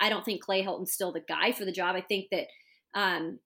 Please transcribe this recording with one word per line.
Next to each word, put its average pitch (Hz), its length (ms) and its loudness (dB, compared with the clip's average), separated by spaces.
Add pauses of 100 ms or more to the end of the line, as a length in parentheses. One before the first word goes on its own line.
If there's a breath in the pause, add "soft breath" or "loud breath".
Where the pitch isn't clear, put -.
I 208 100 6
don't 208 140 0
think 202 180 -4
Clay 190 200 2
Helton's 190 300 -4
still 180 200 -2
the 165 140 -8
guy 165 260 2
for 214 120 -6
the 190 80 -2
job. 180 240 0
I 185 60 -2
think 190 280 -2
that, 151 180 0 (460 soft breath)
um, 175 520 0